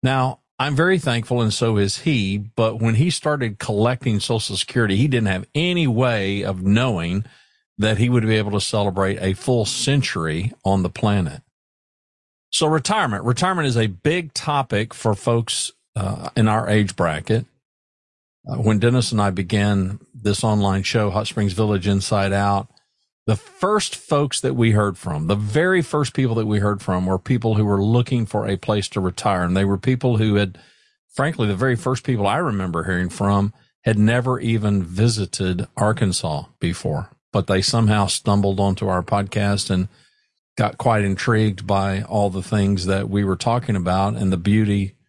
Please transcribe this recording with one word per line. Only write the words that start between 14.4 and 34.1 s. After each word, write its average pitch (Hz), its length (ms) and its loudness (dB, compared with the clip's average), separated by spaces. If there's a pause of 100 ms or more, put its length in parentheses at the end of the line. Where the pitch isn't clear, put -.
for 107 220 0
folks, - 560 -2 (240)
uh, 101 400 -6
in 110 100 4
our 110 220 0
age 104 260 2
bracket. 90 520 -2 (1000)
Uh, - 80 -6
when 110 220 2
Dennis 120 340 2
and 110 80 0
I 101 100 2
began 98 720 0 (140)
this 104 280 -2
online 101 400 2
show, 104 280 0
Hot 104 160 -2
Springs 101 260 -2
Village 104 340 0
Inside 98 460 0
Out, 101 360 0 (580)
the 110 100 2
first - 580 -2
folks 147 460 -2
that 131 140 -2
we 117 160 4
heard 104 260 2
from, 78 300 -6
the 95 80 2
very 151 480 0
first 147 320 -2
people 127 220 0
that 110 100 0
we 104 140 2
heard 104 200 0
from 92 240 0
were 95 140 0
people 113 380 0
who 107 100 4
were 101 160 2
looking 117 420 2
for 104 240 -4
a 98 80 0
place 104 320 -2
to - 120 -4
retire. 92 440 0
And 87 100 2
they 95 120 2
were 98 100 2
people 123 400 0
who 107 200 2
had, 101 220 -2 (560)
frankly, 160 320 -2
the 104 80 0
very 123 220 0
first 127 280 -4
people 110 220 0
I 107 120 0
remember 95 460 -2
hearing 92 260 -2
from 101 420 2 (320)
had 110 140 2
never 120 420 2